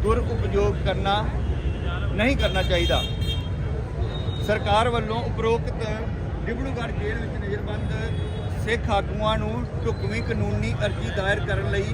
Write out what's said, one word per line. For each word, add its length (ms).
ਦੁਰਉਪਯੋਗ 720
ਕਰਨਾ 420
ਨਹੀਂ 240
ਕਰਨਾ 260
ਚਾਹੀਦਾ। 400
ਸਰਕਾਰ 420
ਵੱਲੋਂ 340
ਉਪਰੋਕਤ 640
ਡਿਬੜੂਗੜ੍ਹ 460
ਜੇਲ੍ਹ 300
ਵਿੱਚ 240
ਨਜ਼ਰਬੰਦ 460
ਸਿੱਖ 240
ਆਗੂਆਂ 480
ਨੂੰ 280
ਢੁਕਵੀਂ 380
ਕਾਨੂੰਨੀ 500
ਅਰਜ਼ੀ 320
ਦਾਇਰ 220
ਕਰਨ 320
ਲਈ 220